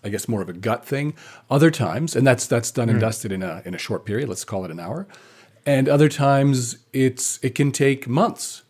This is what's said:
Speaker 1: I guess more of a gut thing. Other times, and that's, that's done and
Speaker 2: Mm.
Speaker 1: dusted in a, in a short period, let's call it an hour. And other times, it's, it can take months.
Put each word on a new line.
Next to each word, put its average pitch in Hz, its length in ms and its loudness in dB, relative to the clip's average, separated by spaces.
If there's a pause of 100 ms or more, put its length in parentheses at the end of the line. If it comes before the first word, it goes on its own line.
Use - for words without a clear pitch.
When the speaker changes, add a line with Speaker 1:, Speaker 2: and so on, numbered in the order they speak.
Speaker 1:
I 104 60 -10
guess 101 180 -6
more 110 160 -2
of 87 60 -8
a 90 60 -10
gut 110 320 -4
thing. 147 280 -4 (360)
Other 147 200 6
times, 131 460 -2
and 131 100 4
that's, 123 200 4
that's 117 240 -2
done 117 180 -2
and 110 100 2
Speaker 2:
Mm. 110 40 2
Speaker 1:
dusted 110 280 -4
in 95 120 -4
a, 87 220 -8
in 90 100 -8
a - 40 -10
short - 280 -6
period, 117 220 -4
let's 92 160 -8
call 95 200 -6
it 85 60 -10
an 82 100 -10
hour. 135 260 -8 (600)
And 135 220 2
other 143 200 6
times, 139 680 2 (140)
it's, 131 500 0
it 127 120 -2
can 143 180 2
take 139 360 0
months. - 600 -2